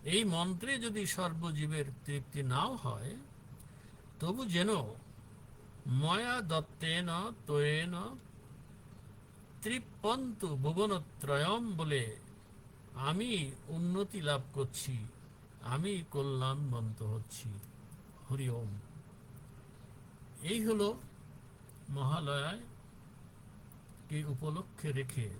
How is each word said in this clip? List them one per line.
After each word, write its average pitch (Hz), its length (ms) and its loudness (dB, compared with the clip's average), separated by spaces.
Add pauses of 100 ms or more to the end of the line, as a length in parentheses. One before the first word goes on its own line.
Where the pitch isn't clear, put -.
এই 180 200 6
মন্ত্রে 190 600 4
যদি 214 220 2
সর্বজীবের 160 760 2 (200)
তৃপ্তি 143 380 -2
নাও 147 320 4
হয়, 123 420 -4 (1000)
তবু 214 260 0
যেন 180 240 6 (1300)
"ময়া 226 400 4
দত্তেন 165 680 2 (380)
তোয়েন 151 480 4 (1700)
তৃপ্পন্তু 233 880 2 (160)
ভুবনত্রয়ম" 165 1000 4 (160)
বলে 147 240 4 (1040)
আমি 185 420 4 (160)
উন্নতি 180 540 2
লাভ 147 200 4 (120)
করছি, 127 540 0 (680)
আমি 180 380 2
কল্যাণবন্ত 131 920 2
হচ্ছি। 110 460 -2 (760)
হরি 131 240 0
ওম। 110 300 -2 (1600)
এই 214 240 2
হলো 220 320 6 (880)
মহালয়াকে - 2250 -4 (100)
উপলক্ষে 151 580 -2
রেখে 127 380 0 (100)